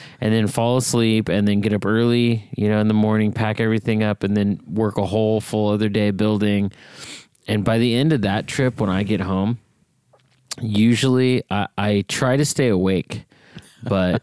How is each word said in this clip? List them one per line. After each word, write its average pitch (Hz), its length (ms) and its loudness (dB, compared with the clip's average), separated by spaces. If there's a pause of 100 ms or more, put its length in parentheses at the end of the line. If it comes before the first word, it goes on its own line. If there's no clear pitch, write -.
(200)
and 110 140 0
then 107 140 2
fall 120 280 0
asleep, 113 520 2
and 104 180 2
then 101 140 2
get 104 120 0
up 98 140 -2
early, 117 720 2
you 104 120 0
know, 107 120 2
in 107 80 2
the 107 60 2
morning, 107 380 2
pack 107 280 -2
everything 110 420 0
up, 104 220 -2
and 101 120 0
then 101 300 0
work 104 320 -2
a 101 80 -2
whole 110 340 0
full 107 280 -2
other 104 200 0
day 104 220 0
building. 101 600 0 (760)
And 104 180 -2
by 113 140 0
the 117 160 0
end 147 180 2
of 123 100 0
that 101 260 -2
trip, 127 320 -2
when 101 100 0
I 95 140 0
get 98 160 -2
home, 98 380 -2 (1040)
usually 120 880 2
I, 101 260 -2
I 101 320 0
try 131 280 0
to 147 80 2
stay 139 240 0
awake, 95 560 0 (600)
but 92 380 0